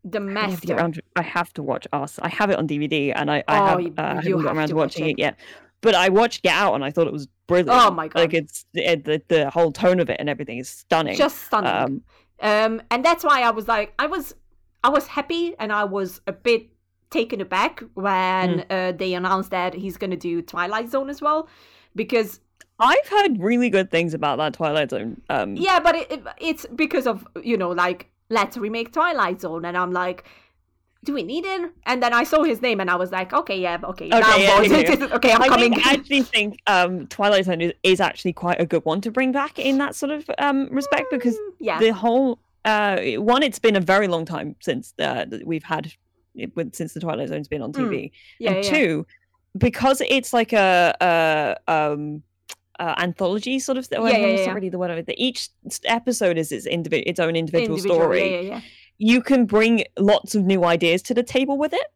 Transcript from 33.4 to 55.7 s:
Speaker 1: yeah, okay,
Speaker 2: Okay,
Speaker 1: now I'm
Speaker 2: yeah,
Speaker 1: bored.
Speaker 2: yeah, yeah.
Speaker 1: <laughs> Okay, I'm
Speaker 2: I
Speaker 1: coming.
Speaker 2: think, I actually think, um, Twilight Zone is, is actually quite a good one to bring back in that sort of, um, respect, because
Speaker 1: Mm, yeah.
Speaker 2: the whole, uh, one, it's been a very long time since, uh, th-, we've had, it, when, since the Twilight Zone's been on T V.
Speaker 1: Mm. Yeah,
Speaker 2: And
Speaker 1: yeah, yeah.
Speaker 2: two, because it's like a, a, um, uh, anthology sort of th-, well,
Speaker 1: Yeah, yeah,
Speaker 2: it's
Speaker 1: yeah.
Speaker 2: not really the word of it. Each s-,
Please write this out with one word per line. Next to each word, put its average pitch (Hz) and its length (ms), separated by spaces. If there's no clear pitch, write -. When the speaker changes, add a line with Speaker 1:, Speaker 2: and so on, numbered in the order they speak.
Speaker 1:
yeah, 175 240
okay, - 240
Speaker 2:
Okay, 226 140
Speaker 1:
now 220 140
I'm 196 60
Speaker 2:
yeah, 196 160
Speaker 1:
bored. 208 140
Speaker 2:
yeah, 311 80
yeah. 285 360
Speaker 1:
<laughs> - 20
Okay, 233 160
I'm 226 100
Speaker 2:
I 269 60
Speaker 1:
coming. 240 240
Speaker 2:
think, 233 140
I 277 80
actually 277 280
think, 208 460
um, 180 400
Twilight 202 380
Zone 170 140
is, 170 120
is 185 180
actually 175 340
quite 175 260
a 170 60
good 160 180
one 165 160
to 226 100
bring 254 220
back 277 260
in 269 200
that 285 180
sort 285 160
of, 302 260
um, 269 320
respect, 277 400
because 247 240
Speaker 1:
Mm, 208 240
yeah. 180 220
Speaker 2:
the 220 100
whole, 233 480
uh, 208 360
one, 240 260
it's 269 160
been 220 160
a 196 60
very 190 260
long 165 180
time 156 360
since, - 400
uh, 131 240
th-, - 200
we've 160 200
had, 160 280
it, - 180
when, - 180
since 160 220
the 160 60
Twilight 151 300
Zone's 151 180
been 147 140
on 131 100
T 269 100
V. 196 140
Speaker 1:
Mm. - 140
Yeah, 226 140
Speaker 2:
And 285 120
Speaker 1:
yeah, - 60
yeah. 302 80
Speaker 2:
two, 165 280
because 254 500
it's 262 240
like 233 200
a, 185 480
a, 160 560
um, 151 560
uh, 165 200
anthology 196 600
sort 262 200
of 262 100
th-, - 120
well, 226 100
Speaker 1:
Yeah, 220 80
yeah, 220 80
Speaker 2:
it's 196 140
Speaker 1:
yeah. 190 80
Speaker 2:
not 185 60
really 190 140
the 175 100
word 180 120
of 165 80
it. - 180
Each 254 320
s-, - 180